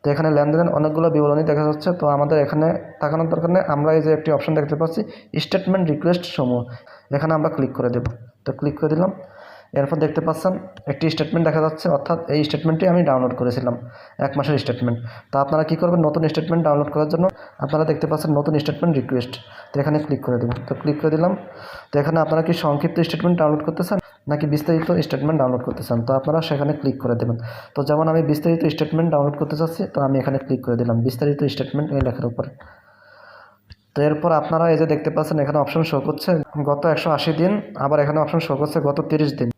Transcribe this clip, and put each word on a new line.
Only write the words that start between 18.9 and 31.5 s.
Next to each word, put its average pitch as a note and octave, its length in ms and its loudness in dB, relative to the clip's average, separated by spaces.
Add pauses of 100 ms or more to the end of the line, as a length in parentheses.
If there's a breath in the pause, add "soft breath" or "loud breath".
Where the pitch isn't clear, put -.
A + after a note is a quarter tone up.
রিকোয়েস্ট। B2 360 -2 (420 loud breath)
তো C#3+ 60 0
এখানে D3+ 180 0
ক্লিক C#3+ 260 -2
করে B2 120 0
দেবেন। A#2+ 320 -4
তো C#3 60 -4
ক্লিক D3 260 -2
করে D#3 100 2
দিলাম। F3 260 2 (560 loud breath)
তো D3 60 2
এখানে D#3+ 220 2
আপনারা D#3 220 2
কি E3+ 100 0
সংক্ষিপ্ত D#3+ 480 0
স্টেটমেন্ট E3+ 380 0
ডাউনলোড D3+ 260 2
করতে E3 200 -4
চান F#3+ 140 -2 (300 loud breath)
নাকি D3 180 -2
বিস্তারিত D#3+ 460 0
স্টেটমেন্ট D3+ 480 0
ডাউনলোড B2+ 220 0
করতে - 200 -6
চান, A#2 220 -2
তো B2+ 80 0
আপনারা D3+ 280 0
সেখানে C#3+ 320 -2
ক্লিক C#3 300 -4
করে A#2+ 120 0
দেবেন। A#2 220 -2 (380 loud breath)
তো D3 80 -2
যেমন D3+ 260 2
আমি D#3+ 140 2
বিস্তারিত D3+ 440 2
স্টেটমেন্ট D#3+ 440 0
ডাউনলোড C#3+ 280 0
করতে D3+ 180 -4
চাচ্ছি, D#3+ 280 -2 (100)
তো C#3+ 60 -2
আমি C3+ 180 2
এখানে C3+ 200 -2
ক্লিক B2+ 260 -4
করে A#2+ 120 0
দিলাম A#2 240 0
বিস্তারিত D3 440 0
স্টেটমেন্ট C#3+ 480 -2